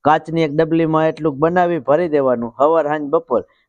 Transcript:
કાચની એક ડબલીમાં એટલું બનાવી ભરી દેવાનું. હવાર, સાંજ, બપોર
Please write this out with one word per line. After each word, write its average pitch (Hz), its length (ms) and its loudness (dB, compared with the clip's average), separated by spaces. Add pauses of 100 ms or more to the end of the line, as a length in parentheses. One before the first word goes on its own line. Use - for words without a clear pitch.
કાચની 160 380 0
એક 147 140 -2
ડબલીમાં 160 520 2
એટલું 156 300 -4
બનાવી 175 400 0
ભરી 156 300 0
દેવાનું. 127 500 0
હવાર, 151 280 2
સાંજ, 147 240 -4
બપોર 151 340 -2 (240)